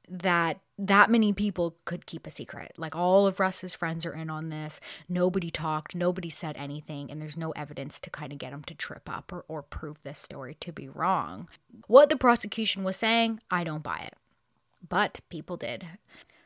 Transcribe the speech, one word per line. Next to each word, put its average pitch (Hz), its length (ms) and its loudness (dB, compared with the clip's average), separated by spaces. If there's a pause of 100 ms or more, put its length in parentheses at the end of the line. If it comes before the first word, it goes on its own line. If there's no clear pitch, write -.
that 175 520 2 (180)
that 202 320 8
many 214 220 6
people 185 520 -2
could 170 220 -8
keep - 200 -10
a 156 40 -12
secret. - 460 -10
Like, 156 180 -6
all 180 320 6
of 190 140 2
Russ's 185 340 -2
friends 160 320 -4
are - 80 -6
in 160 160 -8
on 160 200 -6
this. 156 300 -8 (280)
Nobody 180 420 2
talked. 156 440 -4
Nobody 175 360 0
said 156 260 -6
anything. 143 540 -8
And 151 100 -8
there's 151 160 -8
no 160 160 -4
evidence 143 480 -8
to - 100 -12
kind 147 220 -10
of 143 60 -10
get 131 140 -10
him 147 120 -10
to 156 100 -12
trip - 340 -10
up - 240 -10
or, 180 160 -10
or 156 140 -8
prove - 400 -10
this 143 160 -12
story 135 420 -12
to 170 120 -10
be 139 160 -12
wrong." 135 600 -2 (380)
What 285 220 12
the 294 80 2
prosecution 220 680 2
was 190 120 -2
saying, 226 440 2 (100)
I 175 140 0
don't 156 180 -4
buy 82 180 -6
it. - 140 -12 (760)
But - 400 0
people 175 280 -8
did. 120 300 -8 (600)